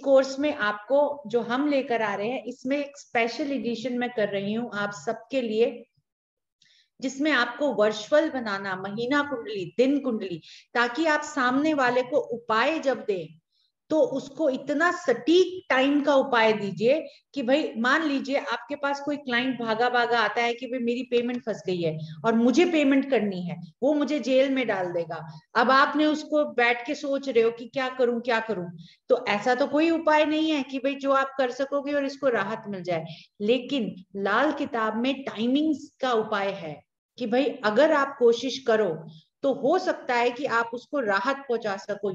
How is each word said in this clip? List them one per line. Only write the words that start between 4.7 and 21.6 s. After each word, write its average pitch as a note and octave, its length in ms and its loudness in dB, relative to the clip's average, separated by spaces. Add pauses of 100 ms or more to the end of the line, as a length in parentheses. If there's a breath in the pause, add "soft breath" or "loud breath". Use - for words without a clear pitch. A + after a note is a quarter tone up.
आप G3+ 220 -4
सबके A#3+ 460 -4
लिए, A3+ 300 2 (1300 soft breath)
जिसमें C4+ 320 -2
आपको B3 420 0
वर्षफल A3 560 2
बनाना, G3+ 460 -4
महीना A#3 480 -2
कुंडली, A3 420 -8 (120)
दिन C4+ 220 4
कुंडली, G3 420 -4 (320 loud breath)
ताकि B3 320 0
आप D4+ 200 2
सामने C#4 480 0
वाले B3+ 300 2
को - 160 0 (160)
उपाय B3 440 0
जब B3+ 280 -2
दें F3+ 320 -6 (520)
तो D#4 80 4 (120)
उसको C4+ 380 -2
इतना D4 420 0
सटीक F4 800 2
time C#4 320 4
का C#4+ 140 4
उपाय A#3 380 4
दीजिए G3+ 400 0 (400 loud breath)
कि C#4 100 -4
भाई C4+ 340 2
मान C4+ 260 2
लीजिए C#4 340 0
आपके C#4 380 -6
पास C#4+ 260 -2
कोई C#4+ 160 -4
client B3 420 -2
भागा A3+ 300 0
भागा A#3+ 300 2
आता A#3+ 220 0
है A#3 120 0
कि B3+ 140 -10
भाई B3 120 -4
मेरी A#3+ 320 -2
payment A#3+ 340 0
फंस G#3+ 220 -6